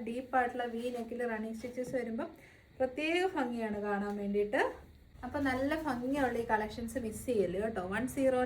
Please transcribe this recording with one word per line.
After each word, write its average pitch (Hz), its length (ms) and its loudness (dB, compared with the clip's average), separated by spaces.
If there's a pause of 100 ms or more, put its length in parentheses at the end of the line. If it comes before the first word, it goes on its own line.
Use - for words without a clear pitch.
ഡീപ്പായിട്ടുള്ള 247 640 0
വി 233 120 -4 (100)
നെക്കിൽ 240 260 -6 (120)
റണ്ണിങ് 220 260 -4
സ്റ്റിച്ചസ് 254 400 -6
വരുമ്പം 226 320 -4 (480)
പ്രത്യേക 302 400 2 (160)
ഭംഗിയാണ് 233 500 0
കാണാൻ 202 380 0
വേണ്ടിയിട്ട്. 208 400 2 (640)
അപ്പം 277 160 -4 (100)
നല്ല 269 200 2 (160)
ഭംഗിയുള്ള 254 560 2
ഈ 233 100 -4
കളക്ഷൻസ് 220 520 0
മിസ് 214 240 -6
ചെയ്യല്ലേ 190 360 2
കേട്ടോ. 196 200 -2 (100)
വൺ 240 200 0
സീറോ 262 320 4